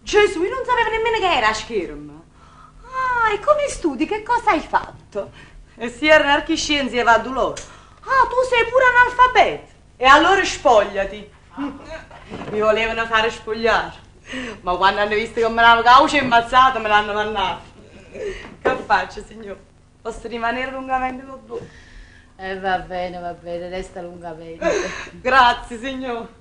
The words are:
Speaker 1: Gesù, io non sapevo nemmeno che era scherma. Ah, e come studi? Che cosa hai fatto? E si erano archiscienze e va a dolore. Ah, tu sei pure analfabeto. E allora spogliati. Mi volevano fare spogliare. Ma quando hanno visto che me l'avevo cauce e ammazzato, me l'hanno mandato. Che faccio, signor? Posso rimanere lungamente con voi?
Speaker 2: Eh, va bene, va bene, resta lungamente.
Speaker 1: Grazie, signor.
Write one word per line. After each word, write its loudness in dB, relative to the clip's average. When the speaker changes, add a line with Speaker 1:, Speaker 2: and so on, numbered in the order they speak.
Speaker 1:
Gesù, 2
io -2
non -6
sapevo 0
nemmeno -2
che 2
era 2
scherma. -8
Ah, -2
e -4
come 2
studi? -4
Che -6
cosa 0
hai 2
fatto? -6
E -8
si -4
erano 6
archiscienze -2
e 0
va 4
a 4
dolore. -4
Ah, 2
tu 0
sei 2
pure 2
analfabeto. 4
E -2
allora 6
spogliati. 0
Mi -2
volevano 0
fare 0
spogliare. -4
Ma -2
quando 2
hanno -2
visto -4
che 2
me 0
l'avevo 6
cauce 6
e 4
ammazzato, 4
me -6
l'hanno 2
mandato. -4
Che -6
faccio, -2
signor? -16
Posso -12
rimanere -4
lungamente -6
con -18
voi? -12
Speaker 2:
Eh, -8
va 0
bene, -8
va -10
bene, -10
resta -10
lungamente. -14
Speaker 1:
Grazie, 0
signor. -8